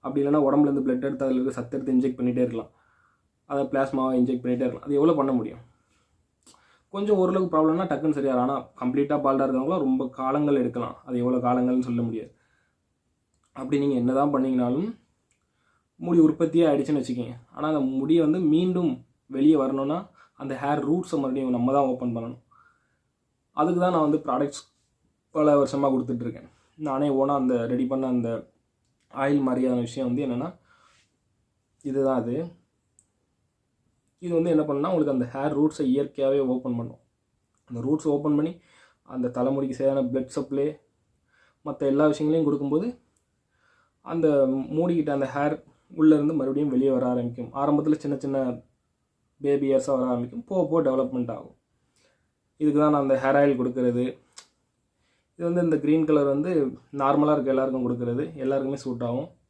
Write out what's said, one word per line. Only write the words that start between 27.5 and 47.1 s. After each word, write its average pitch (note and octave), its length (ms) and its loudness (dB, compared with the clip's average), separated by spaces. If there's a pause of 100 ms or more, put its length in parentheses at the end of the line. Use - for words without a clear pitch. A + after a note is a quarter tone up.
ரெடி B2 220 -2
பண்ண C3 200 -4
அந்த A#2+ 220 -2 (840)
ஆயில் C#3 300 0
மாதிரியான B2+ 400 0
விஷயம் B2 280 -6
வந்து C3 140 -2
என்னன்னா, C3 260 -6 (1400)
இதுதான் C3+ 340 0
அது. A#2+ 160 -4 (1900)
இது F3 120 -6
வந்து E3 200 2
என்ன D3+ 100 4
பண்ணுன்னா, D3 280 -2
உங்களுக்கு C#3+ 240 0
அந்த B2 120 0
ஹேர் C3+ 280 -4
ரூட்ஸை D3+ 300 0
இயற்கையாவே C#3 600 0
ஓப்பன் B2+ 300 -4
பண்ணும். A#2 220 -10 (720)
அந்த A#2+ 120 -10
ரூட்ஸ் D3+ 260 -2
ஓப்பன் D3 300 0
பண்ணி D#3+ 140 -2 (580)
அந்த B2 220 -6
தலைமுடிக்கு C3 460 -2
சரியான C3+ 260 2
பிளட் B2+ 300 -4
சப்ளை C#3 340 -2 (1000)
மத்த C#3+ 200 -8
எல்லா C#3 220 2
விஷயங்களையும் D3+ 400 0
கொடுக்கும்போது C#3+ 400 -2 (1160)
அந்த E3 220 0 (420)
மூடிக்கிட்ட D#3+ 420 0
அந்த C#3 160 -2
ஹேர் D3 280 -2 (360)
உள்ள D#3 220 6
இருந்து D3+ 200 2
மறுபடியும் C#3 400 -2
வெளியே C3+ 180 4
வர B2+ 160 0
ஆரம்பிக்கும். A#2+ 460 -4